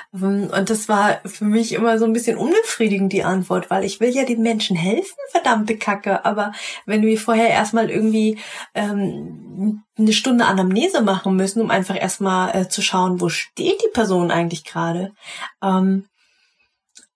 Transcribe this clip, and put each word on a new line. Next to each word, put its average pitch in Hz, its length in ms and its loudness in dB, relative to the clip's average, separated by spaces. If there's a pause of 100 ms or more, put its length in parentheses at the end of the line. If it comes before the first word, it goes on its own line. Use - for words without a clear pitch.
(120)
Und 196 560 -2
das 220 180 -2
war 208 380 2
für 208 220 -6
mich 220 260 0
immer 226 260 2
so 220 60 2
ein 226 80 2
bisschen 233 240 0
unbefriedigend, 220 720 2
die 190 140 0
Antwort, 180 460 -2
weil 190 140 0
ich 196 160 -6
will 240 100 2
ja 254 160 0
den 233 160 0
Menschen 220 340 0
helfen, 202 400 -2 (140)
verdammte 226 480 0
Kacke. 202 480 -2
Aber 202 260 -2 (320)
wenn 214 160 0
wir 220 180 4
vorher 226 300 2
erstmal 220 400 2
irgendwie, 220 500 2 (360)
ähm, 202 1080 -4 (140)
eine 220 160 4
Stunde 240 320 2
Anamnese 196 560 2
machen 190 360 2
müssen, 196 260 0
um 214 80 0
einfach 185 260 0
erstmal, 185 580 -2
äh, 190 140 0
zu - 140 -4
schauen, 185 360 2
wo 175 120 0
steht - 520 -4
die 440 120 0
Person 185 360 2
eigentlich 170 340 -2
gerade, 170 480 -4 (500)
ähm, 190 420 2 (1120)